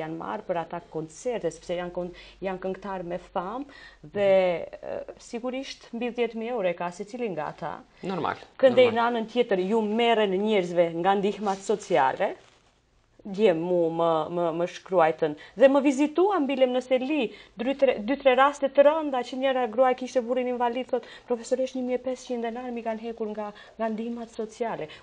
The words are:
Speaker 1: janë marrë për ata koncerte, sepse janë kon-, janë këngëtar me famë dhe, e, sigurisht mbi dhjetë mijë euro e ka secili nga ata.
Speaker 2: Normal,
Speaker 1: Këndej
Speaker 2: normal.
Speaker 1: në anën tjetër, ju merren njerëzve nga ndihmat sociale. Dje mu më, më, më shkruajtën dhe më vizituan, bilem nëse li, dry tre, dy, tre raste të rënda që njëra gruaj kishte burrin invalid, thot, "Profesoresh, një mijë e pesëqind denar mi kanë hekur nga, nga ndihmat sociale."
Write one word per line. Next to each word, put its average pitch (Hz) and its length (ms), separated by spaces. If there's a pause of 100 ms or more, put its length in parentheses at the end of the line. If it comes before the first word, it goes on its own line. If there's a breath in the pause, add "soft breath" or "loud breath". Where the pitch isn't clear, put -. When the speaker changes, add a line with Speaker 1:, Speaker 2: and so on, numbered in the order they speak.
Speaker 1:
janë 160 120
marrë 202 300
për 170 160
ata 170 260
koncerte, 175 600
sepse 165 240
janë 175 180
kon-, 180 200 (280 loud breath)
janë 185 220
këngëtar 190 400
me 175 160
famë 202 460 (500 loud breath)
dhe, 202 160 (320)
e, - 360 (200)
sigurisht 254 720
mbi 233 220
dhjetë 233 240
mijë 226 160
euro 196 160
e 175 80
ka 175 160
secili 233 400
nga 151 160
ata. 160 220 (340 soft breath)
Speaker 2:
Normal, 175 320 (180)
Speaker 1:
Këndej 247 360
Speaker 2:
normal. 226 40
Speaker 1:
në 233 120
anën 226 260
tjetër, 208 320
ju 220 160
merren 220 480
njerëzve 180 640 (100)
nga 196 160
ndihmat 202 400
sociale. 180 800 (920)
Dje 202 240
mu 170 380
më, 165 200 (200)
më, 175 140 (120)
më 170 160
shkruajtën 160 600 (260 loud breath)
dhe 262 100
më 277 140
vizituan, 302 640
bilem 262 260
nëse 254 300
li, 269 240 (320 loud breath)
dry 262 160
tre, 269 240
dy, 220 180
tre 269 220
raste 277 320
të 277 160
rënda 294 400
që 262 160
njëra 254 260
gruaj 254 300
kishte 254 240
burrin 247 260
invalid, 240 380
thot, 240 180 (220 loud breath)
"Profesoresh, 247 480
një 262 80
mijë 247 160
e 247 80
pesëqind 247 400
denar 247 240
mi 233 160
kanë 220 240
hekur 226 240
nga, 208 180 (240 loud breath)
nga 226 140
ndihmat 226 400
sociale." 214 580 (140 loud breath)